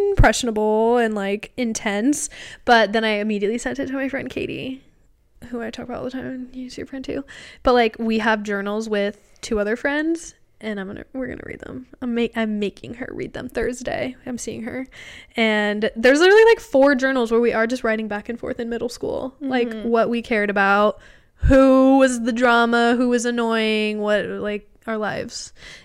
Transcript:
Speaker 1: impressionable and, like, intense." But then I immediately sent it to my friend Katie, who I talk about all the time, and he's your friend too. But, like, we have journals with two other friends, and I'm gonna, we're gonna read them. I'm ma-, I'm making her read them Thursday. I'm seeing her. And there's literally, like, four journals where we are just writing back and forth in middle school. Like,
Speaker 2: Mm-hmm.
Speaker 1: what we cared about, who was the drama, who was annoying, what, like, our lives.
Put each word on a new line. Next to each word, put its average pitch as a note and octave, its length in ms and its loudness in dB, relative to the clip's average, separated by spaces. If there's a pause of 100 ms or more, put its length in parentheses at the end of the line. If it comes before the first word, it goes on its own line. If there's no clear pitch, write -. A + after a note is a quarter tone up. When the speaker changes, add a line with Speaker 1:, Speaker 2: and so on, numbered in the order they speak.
Speaker 1:
impressionable A3+ 880 2
and, A3+ 180 0
like, G3+ 420 -6
intense." A3+ 720 -2 (360)
But A3 280 4
then A3+ 100 0
I G#3+ 160 0
immediately G#3 380 -2
sent B3+ 220 -6
it C#4 80 -6
to C4 60 -8
my C4+ 160 -4
friend B3+ 200 -8
Katie, - 520 -8 (680)
who A#3+ 120 -10
I A3+ 80 -10
talk A#3 160 -14
about B3 120 -10
all - 80 -10
the B3+ 60 -10
time, B3+ 140 -10
and B3+ 300 -12
he's B3+ 220 -14
your B3+ 100 -12
friend C4+ 160 -14
too. C#4 200 -8 (400)
But, B3+ 100 4
like, A3+ 260 2
we A3 200 -2
have A3 240 0
journals G#3 460 -6
with G#3 300 -4 (220)
two G#3+ 180 -4
other G#3 160 -2
friends, D4+ 580 -4 (260)
and G#3+ 200 -8
I'm F#3+ 80 -10
gonna, - 260 -14
we're C4 140 -8
gonna - 180 -12
read - 140 -14
them. B3+ 260 -16 (160)
I'm A#3+ 140 -4
ma-, A#3 200 0
I'm A3 220 -2
making G#3 380 -6
her B3 160 -12
read - 220 -8
them - 140 -8
Thursday. B3 680 -6 (100)
I'm B3 140 -8
seeing A3+ 240 -10
her. B3+ 240 -10 (480)
And G#3+ 600 0
there's B3+ 240 4
literally, G4+ 260 8
like, A4+ 140 6
four C#4 360 4
journals B3+ 360 0
where A#3 80 4
we A#3 140 2
are A3+ 140 2
just B3 160 -4
writing A3 240 -2
back G#3 220 -8
and A#3+ 100 -10
forth - 200 -8
in A#3 80 -8
middle A#3 220 -6
school. - 500 -8
Like, B3+ 300 0
Speaker 2:
Mm-hmm. A3 200 -6
Speaker 1:
what A3+ 200 2
we A#3 140 -2
cared G#3 260 -2
about, G3+ 500 2 (360)
who C4+ 640 6
was B3+ 240 2
the A#3+ 100 0
drama, A#3 640 4
who B3 120 0
was A#3+ 160 0
annoying, A3 720 -2
what, G#3 260 0
like, G3+ 420 -8 (200)
our A3 100 -6
lives. - 560 -8 (320)